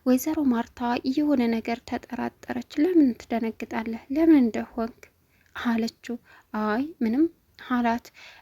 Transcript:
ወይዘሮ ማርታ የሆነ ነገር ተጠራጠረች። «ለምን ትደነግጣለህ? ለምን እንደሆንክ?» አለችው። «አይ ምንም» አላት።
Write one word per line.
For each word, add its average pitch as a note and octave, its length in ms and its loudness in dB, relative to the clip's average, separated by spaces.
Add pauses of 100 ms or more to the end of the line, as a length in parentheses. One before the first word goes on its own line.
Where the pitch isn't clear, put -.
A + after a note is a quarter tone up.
ወይዘሮ C4 420 2
ማርታ A#3 360 -2 (240)
የሆነ C#4+ 440 0
ነገር A#3 360 -4
ተጠራጠረች። A#3+ 920 -10
«ለምን D4+ 380 4
ትደነግጣለህ? A3+ 920 -6
ለምን D#4 300 6
እንደሆንክ?» A3+ 600 -2 (560)
አለችው። A#3 600 -4 (420)
«አይ G#3+ 240 0 (140)
ምንም» A#3+ 280 0 (440)
አላት። A#3+ 360 0 (360)